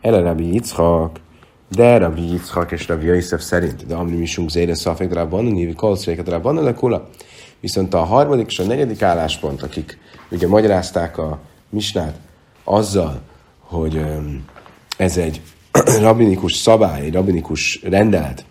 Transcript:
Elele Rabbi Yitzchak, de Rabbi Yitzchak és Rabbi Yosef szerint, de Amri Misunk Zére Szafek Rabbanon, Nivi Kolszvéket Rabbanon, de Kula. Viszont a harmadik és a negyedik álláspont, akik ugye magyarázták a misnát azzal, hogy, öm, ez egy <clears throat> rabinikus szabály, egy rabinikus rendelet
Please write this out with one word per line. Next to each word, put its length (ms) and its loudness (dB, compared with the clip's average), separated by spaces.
Elele 220 4
Rabbi 300 -2
Yitzchak, 680 0
de 300 6
Rabbi 220 0
Yitzchak 520 -4
és 160 -8
Rabbi 180 -2
Yosef 340 0
szerint, 460 -4
de 80 -8
Amri 220 -4
Misunk 340 -4
Zére 240 0
Szafek 380 -4
Rabbanon, 400 -2
Nivi 220 -2
Kolszvéket 540 -2
Rabbanon, 360 0
de 100 0
Kula. 340 -2
Viszont 340 -4
a 100 2
harmadik 420 2
és 120 -10
a 60 0
negyedik 380 -2
álláspont, 600 -2
akik 360 -10
ugye 160 -2
magyarázták 720 2
a 200 -6
misnát 520 -6
azzal, 560 0
hogy, 360 -4
öm, 480 -6
ez 200 0
egy 240 -2
<clears throat> 300 4
rabinikus 540 4
szabály, 500 4
egy 80 -4
rabinikus 680 -2
rendelet 680 0